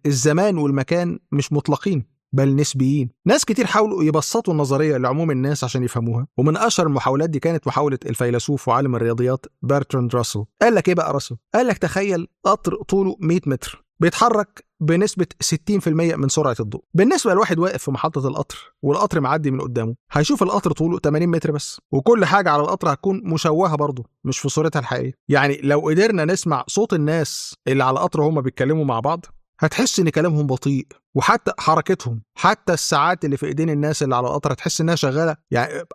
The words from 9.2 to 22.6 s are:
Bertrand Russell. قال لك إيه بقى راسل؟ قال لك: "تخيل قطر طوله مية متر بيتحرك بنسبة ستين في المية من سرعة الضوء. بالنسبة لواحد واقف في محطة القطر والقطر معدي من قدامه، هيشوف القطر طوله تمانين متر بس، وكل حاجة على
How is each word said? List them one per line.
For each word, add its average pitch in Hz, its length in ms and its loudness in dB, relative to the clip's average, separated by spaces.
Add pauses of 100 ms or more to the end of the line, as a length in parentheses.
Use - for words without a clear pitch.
Bertrand 131 540 0
Russell. 110 300 -2 (160)
قال 220 140 6
لك - 120 2
إيه 185 80 4
بقى 160 180 -2
راسل؟ 135 240 -6 (160)
قال 247 140 2
لك: 220 100 0
"تخيل 180 500 -2 (180)
قطر 196 300 0
طوله 190 440 0
مية 170 260 0
متر - 400 -6 (140)
بيتحرك 208 640 2 (140)
بنسبة 175 460 0 (140)
ستين 196 400 -2
في - 80 -2
المية 165 280 2
من 135 140 0
سرعة 139 300 2
الضوء. 110 240 -6 (100)
بالنسبة 233 400 4
لواحد 180 260 2
واقف 180 240 -2
في 147 80 -4
محطة 139 360 -2
القطر - 540 -8
والقطر 165 380 0
معدي 147 320 0
من 131 100 -2
قدامه، 120 340 -4 (160)
هيشوف 151 320 2
القطر 185 280 0
طوله 165 280 -2
تمانين 151 300 0
متر 165 220 0
بس، - 280 -8 (120)
وكل 190 340 4
حاجة 185 240 2
على 147 120 2